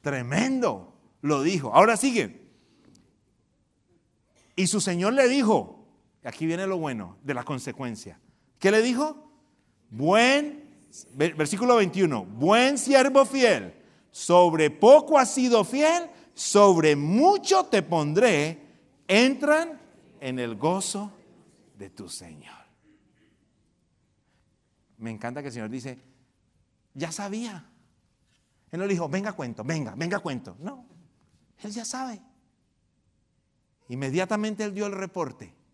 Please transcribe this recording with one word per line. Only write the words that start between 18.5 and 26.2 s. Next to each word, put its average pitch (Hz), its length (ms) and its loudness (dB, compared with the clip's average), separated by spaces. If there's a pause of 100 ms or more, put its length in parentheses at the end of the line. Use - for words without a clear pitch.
entran 277 720 0 (400)
en 131 200 -8
el 117 160 -6
gozo 190 560 -4 (680)
de 98 120 -20
tu 92 200 -20
Señor." 80 560 -20 (2250)
Me 113 140 -12
encanta 120 300 -12
que 139 60 -12
el 123 60 -14
Señor 110 160 -10
dice, 127 320 -14 (920)